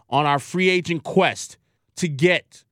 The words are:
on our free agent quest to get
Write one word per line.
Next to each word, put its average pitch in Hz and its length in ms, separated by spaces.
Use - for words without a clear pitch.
on 147 180
our 143 120
free 185 300
agent 170 340
quest - 560
to 180 100
get 160 640